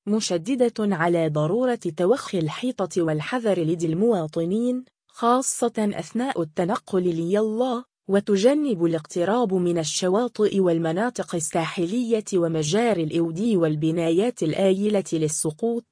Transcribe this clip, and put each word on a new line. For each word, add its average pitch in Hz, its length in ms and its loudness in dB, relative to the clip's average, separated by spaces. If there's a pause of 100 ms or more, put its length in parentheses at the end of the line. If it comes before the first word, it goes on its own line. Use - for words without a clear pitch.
مشددة 214 880 0
على 165 340 2
ضرورة 208 500 0 (180)
توخي 190 420 0
الحيطة 175 600 -2
والحذر 175 580 -2
لدى 165 260 0
المواطنين، 196 1000 0 (220)
خاصة 240 720 0
أثناء 214 640 -2
التنقل 180 600 -2
ليلا، 214 800 0 (260)
وتجنب 202 760 2
الاقتراب 180 680 0
من 175 240 2
الشواطئ 196 840 0
والمناطق 180 760 0
الساحلية 196 1000 -2
ومجاري 170 680 0
الأودي 165 540 0
والبنايات 165 840 0
الآيلة 196 600 2 (100)
للسقوط، 160 800 -2